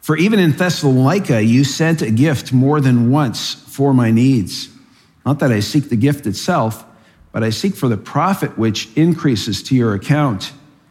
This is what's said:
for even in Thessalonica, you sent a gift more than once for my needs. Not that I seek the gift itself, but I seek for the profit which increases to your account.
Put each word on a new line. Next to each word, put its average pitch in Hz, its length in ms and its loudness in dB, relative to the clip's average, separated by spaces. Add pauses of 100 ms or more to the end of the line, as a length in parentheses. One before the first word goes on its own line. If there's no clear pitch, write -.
for 156 160 -2
even 208 220 2
in 170 140 4
Thessalonica, 143 880 0
you 120 220 4
sent 160 360 0
a 117 120 -2
gift 135 400 0
more 135 280 2
than 123 300 2
once 135 440 -2
for - 380 -2
my 120 200 2
needs. 117 560 0 (580)
Not 135 140 -2
that 147 100 0
I 110 80 2
seek 131 300 -2
the 120 80 -2
gift 139 320 0
itself, 113 560 -4 (480)
but 110 100 -4
I 113 80 -2
seek 190 240 -4
for 135 140 -2
the 113 80 0
profit 170 600 -4
which 110 400 -2
increases 147 680 0
to - 100 -2
your 117 200 2
account. 127 580 -2 (380)